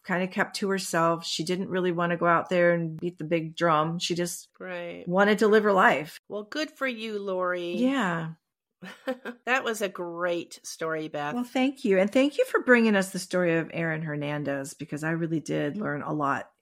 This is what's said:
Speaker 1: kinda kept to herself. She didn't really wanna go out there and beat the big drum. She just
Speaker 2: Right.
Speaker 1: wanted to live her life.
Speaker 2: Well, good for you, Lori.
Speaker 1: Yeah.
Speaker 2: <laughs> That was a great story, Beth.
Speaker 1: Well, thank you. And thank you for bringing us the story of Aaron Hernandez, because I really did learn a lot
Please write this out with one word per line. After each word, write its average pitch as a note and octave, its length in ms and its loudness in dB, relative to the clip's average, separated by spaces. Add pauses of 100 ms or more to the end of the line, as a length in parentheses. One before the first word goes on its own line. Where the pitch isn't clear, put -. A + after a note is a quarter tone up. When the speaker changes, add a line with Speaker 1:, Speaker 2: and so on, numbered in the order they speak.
Speaker 1:
kinda F#3 220 -2
kept F#3+ 300 -2
to G3+ 120 -2
herself. E3+ 540 0
She - 200 -6
didn't F3+ 260 -2
really F#3 220 0
wanna F3 260 0
go E3+ 100 -2
out E3 220 2
there F3 240 4
and E3 260 -2
beat F3 200 -6
the - 60 -8
big D#3+ 300 -2
drum. E3 440 2
She F3 160 -2
just F3 340 -6 (100)
Speaker 2:
Right. F3 480 -10
Speaker 1:
wanted G3+ 320 4
to G#3+ 80 6
live G#3 180 6
her G#3 80 4
life. F3 540 4
Speaker 2:
Well, G#3 160 -8
good D4+ 280 -6
for C4+ 160 -6
you, A3 320 -6
Lori. F3+ 560 -2
Speaker 1:
Yeah. G3 580 0 (500)
Speaker 2:
<laughs> B3 600 -12
That B3+ 180 0
was A3+ 200 -4
a F#3+ 60 -2
great F3 720 -4
story, D#3+ 440 -6
Beth. D3 280 -6
Speaker 1:
Well, B3 80 -2
thank C4 420 -2
you. F#3+ 140 4
And G3 120 2
thank C#4 280 4
you B4 60 4
for - 180 0
bringing A3+ 320 6
us F#3+ 160 2
the F#3 80 -6
story F3+ 380 2
of D#3+ 160 -2
Aaron D#3+ 280 -2
Hernandez, D3 720 -4
because D3 300 -8
I D#3+ 80 -2
really E3 280 -2
did D3 380 -2
learn D3 240 -4
a D#3 120 -6
lot C#3 360 -2 (120)